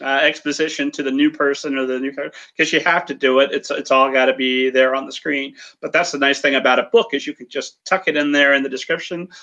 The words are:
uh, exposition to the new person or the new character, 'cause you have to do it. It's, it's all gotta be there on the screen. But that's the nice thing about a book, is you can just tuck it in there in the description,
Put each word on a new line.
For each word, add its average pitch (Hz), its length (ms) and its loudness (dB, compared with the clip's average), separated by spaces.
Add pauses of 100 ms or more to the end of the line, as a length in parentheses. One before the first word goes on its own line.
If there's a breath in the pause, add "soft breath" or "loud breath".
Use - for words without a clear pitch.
uh, 135 200 0
exposition 151 680 -2
to 147 140 -6
the 135 80 -2
new 147 180 2
person 143 480 -2
or 131 80 -2
the 127 140 -4
new 139 120 -6
character, 143 240 -10 (220 loud breath)
'cause 160 140 0
you 156 80 2
have 175 260 0
to 143 80 -8
do 131 240 2
it. 139 140 4
It's, - 180 -6
it's 139 220 -4
all 135 180 4
gotta 131 240 4
be 131 340 0
there 131 280 4
on 135 100 -4
the 135 60 -14
screen. 139 420 -6 (260 loud breath)
But - 120 -6
that's 165 180 0
the 143 80 -6
nice 139 220 2
thing 135 160 2
about 127 240 4
a - 100 -4
book, 226 240 2
is 139 140 -6
you 147 40 -6
can - 160 -20
just - 360 -10
tuck - 240 -2
it 151 80 0
in 147 160 0
there 143 220 4
in 135 100 0
the 135 40 -6
description, 165 600 -8 (140 loud breath)